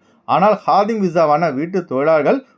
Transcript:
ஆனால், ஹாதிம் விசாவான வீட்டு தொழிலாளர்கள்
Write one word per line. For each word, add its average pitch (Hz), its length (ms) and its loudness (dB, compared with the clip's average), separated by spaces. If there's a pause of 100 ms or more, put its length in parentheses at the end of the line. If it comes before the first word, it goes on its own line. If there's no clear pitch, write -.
(260)
ஆனால், 185 420 2
ஹாதிம் 208 360 0
விசாவான 160 500 0
வீட்டு 170 320 -6
தொழிலாளர்கள் 156 600 0 (120)